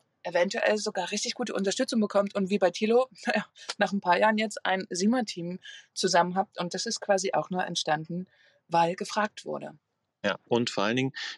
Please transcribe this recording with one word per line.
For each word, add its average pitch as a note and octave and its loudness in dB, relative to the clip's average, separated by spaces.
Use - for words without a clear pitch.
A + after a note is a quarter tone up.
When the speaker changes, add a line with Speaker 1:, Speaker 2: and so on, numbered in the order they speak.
Speaker 1:
eventuell F#3+ 2
sogar G#3 -4
richtig G#3+ -4
gute A#3 -4
Unterstützung A3 0
bekommt G3+ 2
und F#3+ 0
wie G#3 2
bei F3+ 4
Thilo, A3+ 2
<laughs> - -12
naja, G#3+ 0
nach G3+ 0
ein G3 0
paar F3 4
Jahren G#3+ 4
jetzt A3 -4
ein F#3 0
sima-Team F#3+ 0
zusammen F3+ 2
habt G3 -2
und F3 -4
das F#3 -4
ist A3+ -4
quasi F#3+ 0
auch D#3 0
nur F3+ -2
entstanden, E3 -4
weil E3+ 4
gefragt - -4
wurde. D3+ -10
Speaker 2:
Ja, G2 0
und A#2+ 0
vor G2+ 0
allen A2+ 0
Dingen, C3 0